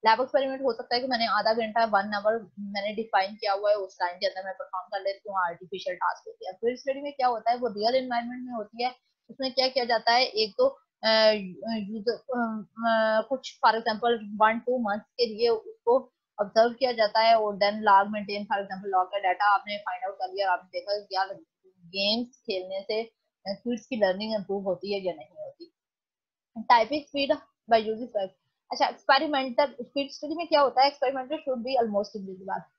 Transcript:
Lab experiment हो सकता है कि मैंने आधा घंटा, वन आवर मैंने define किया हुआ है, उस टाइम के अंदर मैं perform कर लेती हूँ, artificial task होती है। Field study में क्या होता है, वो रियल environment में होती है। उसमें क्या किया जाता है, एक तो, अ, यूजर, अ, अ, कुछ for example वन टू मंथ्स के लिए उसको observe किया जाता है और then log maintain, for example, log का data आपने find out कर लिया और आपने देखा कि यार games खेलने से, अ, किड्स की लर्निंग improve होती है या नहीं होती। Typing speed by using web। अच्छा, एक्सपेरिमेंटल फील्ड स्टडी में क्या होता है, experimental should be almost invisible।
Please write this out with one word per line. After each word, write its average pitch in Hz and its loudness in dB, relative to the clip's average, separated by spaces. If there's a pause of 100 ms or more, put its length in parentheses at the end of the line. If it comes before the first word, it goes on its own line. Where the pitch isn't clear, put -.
Lab 226 6
experiment 269 0
हो 254 0
सकता 240 -6
है 240 0
कि 262 -6
मैंने 233 0
आधा 208 0
घंटा, 226 0
वन 208 0
आवर 214 -2
मैंने 202 -6
define 208 0
किया 208 -2
हुआ 208 0
है, 208 4
उस 190 -8
टाइम 175 -4
के 196 -4
अंदर 190 -4
मैं 190 -8
perform 185 -10
कर 196 -6
लेती 196 -6
हूँ, 190 -2
artificial 180 -6
task 175 -4
होती - -16
है। 185 -10
Field 240 -4
study 269 -6
में 285 -8
क्या 254 0
होता 226 -2
है, 247 0
वो 240 -4
रियल 226 0
environment 247 -6
में 247 -10
होती 226 -6
है। 247 -4 (360)
उसमें 262 -6
क्या 262 0
किया 254 -2
जाता 233 2
है, 247 6
एक 214 -2
तो, 254 4 (380)
अ, 220 4 (720)
यूजर, 214 -6
अ, 220 -4 (120)
अ, 220 2
कुछ - -6
for 220 6
example 226 0
वन 214 2
टू 247 -2
मंथ्स 214 -2
के 240 -2
लिए 220 0
उसको 233 0 (280)
observe 220 4
किया 247 0
जाता 220 2
है 226 8
और 214 0
then 202 2
log 208 6
maintain, 208 -6
for 202 -2
example, 196 -6
log 185 2
का 202 -6
data 202 4
आपने 208 -2
find 185 -8
out 196 -6
कर 185 -6
लिया 196 -2
और 180 2
आपने 180 -4
देखा 202 -4
कि 196 -10
यार 190 -2 (320)
games 196 -4
खेलने 190 -6
से, 214 -4
अ, 226 -10 (380)
किड्स 226 -6
की 262 -6
लर्निंग 208 0
improve 196 -4
होती 190 -4
है 190 -4
या 175 -2
नहीं - -14 (100)
होती। 539 -16 (840)
Typing 233 2
speed 285 -2 (320)
by 220 2
using 220 -6
web। 190 -4 (420)
अच्छा, 254 0
एक्सपेरिमेंटल 277 0
फील्ड 277 -6
स्टडी 302 -10
में 330 -6
क्या 311 4
होता 254 4
है, 277 4
experimental 269 -4
should 254 -4
be 254 -6 (100)
almost 208 -2
invisible। 190 -10 (160)